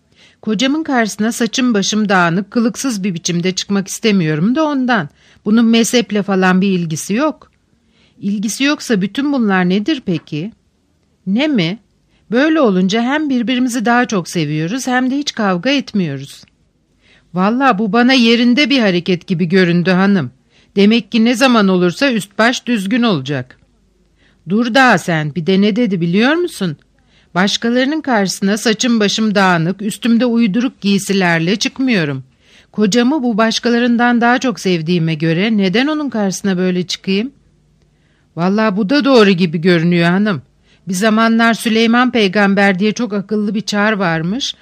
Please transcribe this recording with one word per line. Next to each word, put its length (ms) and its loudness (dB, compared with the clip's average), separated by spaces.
'Kocamın 400 -2
karşısına 500 -2
saçım 420 -2
başım 340 -2
dağınık, 420 0
kılıksız 540 -2
bir 100 -2
biçimde 380 -4
çıkmak 360 -4
istemiyorum 640 0
da 100 0
ondan. 440 -2
Bunun 200 4
mezheple 580 0
falan 380 2
bir 80 2
ilgisi 460 -2
yok.' 380 -4
'İlgisi 440 -4
yoksa 360 0
bütün 320 -2
bunlar 360 0
nedir 380 -2
peki?' 460 -6
'Ne 220 0
mi? 300 -2
Böyle 300 2
olunca 420 2
hem 280 -2
birbirimizi 540 -2
daha 200 2
çok 240 -4
seviyoruz 580 -4
hem 240 0
de 60 -2
hiç 180 -6
kavga 360 -2
etmiyoruz.' 760 -4
Vallahi 440 2
bu 140 -2
bana 200 4
yerinde 580 4
bir 100 2
hareket 460 0
gibi 180 -2
göründü 460 2
hanım. 400 2
Demek 360 2
ki 120 2
ne 100 2
zaman 340 4
olursa 440 2
üst 260 -4
baş 280 0
düzgün 360 -2
olacak. 560 -2
Dur 260 0
daha 240 4
sen, 360 -4
bir 120 -4
de 140 2
ne 160 2
dedi 240 0
biliyor 340 2
musun? 420 -4
'Başkalarının 640 0
karşısına 560 0
saçım 440 0
başım 340 0
dağınık, 480 0
üstümde 440 0
uyduruk 540 0
giysilerle 760 0
çıkmıyorum. 680 -2
Kocamı 500 0
bu 160 0
başkalarından 800 2
daha 180 2
çok 220 -4
sevdiğime 540 0
göre 420 0
neden 300 0
onun 240 -4
karşısına 480 -2
böyle 280 -2
çıkayım?' 460 -4
Vallahi 400 -2
bu 140 -2
da 140 0
doğru 260 4
gibi 300 0
görünüyor 500 2
hanım. 320 0
Bir 60 -6
zamanlar 600 2
Süleyman 560 0
Peygamber 680 2
diye 140 0
çok 200 -6
akıllı 420 -4
bir 60 -2
çar 320 -2
varmış. 680 -4